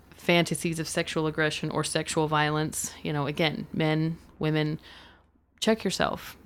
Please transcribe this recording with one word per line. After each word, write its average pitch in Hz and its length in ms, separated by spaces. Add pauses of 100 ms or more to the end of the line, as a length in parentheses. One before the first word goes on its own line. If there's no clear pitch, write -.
(160)
fantasies 165 640
of 156 80
sexual 165 400
aggression 156 420
or 151 140
sexual 160 420
violence, 151 640 (120)
you 165 80
know, 143 140
again, 151 460
men, 156 460 (220)
women, 156 400 (800)
check 220 240
yourself. - 600